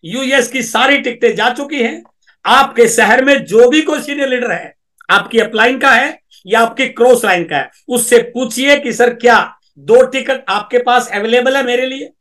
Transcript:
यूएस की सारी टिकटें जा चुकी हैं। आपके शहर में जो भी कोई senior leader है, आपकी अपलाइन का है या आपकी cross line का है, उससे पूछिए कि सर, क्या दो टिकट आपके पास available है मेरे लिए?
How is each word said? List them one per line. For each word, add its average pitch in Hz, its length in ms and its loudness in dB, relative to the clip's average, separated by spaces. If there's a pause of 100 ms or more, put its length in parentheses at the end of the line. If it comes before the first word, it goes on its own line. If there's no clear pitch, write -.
यूएस 262 420 -2
की 254 160 -6
सारी 269 340 0
टिकटें 240 380 -2
जा 214 140 0
चुकी 285 340 -6
हैं। 311 200 -6 (420)
आपके 240 420 2
शहर 226 380 2
में 269 200 2
जो 220 240 4
भी 311 120 2
कोई 302 200 -4
senior 285 280 -6
leader 240 220 -4
है, - 220 -10 (360)
आपकी 202 300 0
अपलाइन 220 400 0
का 277 120 4
है 269 280 0 (280)
या 220 120 0
आपकी 233 260 -2
cross 240 400 2
line 180 180 0
का 156 140 -6
है, 135 120 -6 (180)
उससे 233 300 0
पूछिए 254 640 0
कि 240 140 -8
सर, 240 200 0
क्या 233 440 2 (200)
दो 220 280 4
टिकट 254 440 -6
आपके 208 280 -4
पास 240 300 0
available 240 500 0
है 269 60 -2
मेरे 247 220 -2
लिए? 269 200 -10 (160)